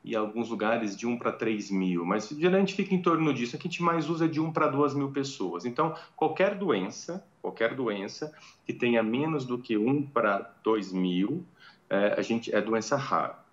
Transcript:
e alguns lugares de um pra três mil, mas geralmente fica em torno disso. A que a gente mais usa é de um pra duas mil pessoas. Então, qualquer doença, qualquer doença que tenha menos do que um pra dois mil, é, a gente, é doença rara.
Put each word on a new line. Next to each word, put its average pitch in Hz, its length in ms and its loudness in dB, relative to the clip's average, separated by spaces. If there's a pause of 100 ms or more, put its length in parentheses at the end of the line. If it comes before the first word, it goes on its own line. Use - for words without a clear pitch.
e 113 140 -4
alguns 107 320 -2
lugares 107 480 0
de 117 100 -6
um 120 120 0
pra 120 120 -2
três 107 400 -2
mil, 90 340 0
mas 104 240 0
geralmente 180 460 2
fica 190 200 0
em 180 80 2
torno 160 320 2
disso. 120 220 -4
A - 20 -10
que 180 100 -8
a - 20 -4
gente - 120 -4
mais 165 260 2
usa 165 160 0
é 160 40 4
de 143 120 0
um 160 120 -2
pra 156 140 2
duas 139 280 2
mil 139 160 0
pessoas. 120 560 -4
Então, 156 280 0 (220)
qualquer 185 380 2
doença, 165 720 -2 (160)
qualquer 113 320 -2
doença 113 600 -4 (300)
que - 80 -6
tenha 117 300 4
menos 135 420 0
do 123 140 -4
que 113 180 -2
um 135 260 4
pra 107 600 0
dois 104 300 0
mil, 92 520 0 (440)
é, 101 280 4
a 104 60 0
gente, 113 320 -2
é 104 80 4
doença 110 340 0
rara. - 420 -2 (140)